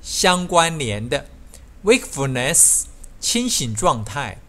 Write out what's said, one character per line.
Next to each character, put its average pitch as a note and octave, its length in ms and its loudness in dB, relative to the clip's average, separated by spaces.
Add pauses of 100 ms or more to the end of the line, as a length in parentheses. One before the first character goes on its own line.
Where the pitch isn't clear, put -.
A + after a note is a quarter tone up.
相 F3+ 460 0
关 E3 320 2
联 A2+ 280 -4
的。 C#3 200 -4 (560)
Wakefulness， C#3 1000 2 (340)
清 B3 280 -2
醒 A#2 280 -4
状 B2+ 280 0
态。 G#2 460 -8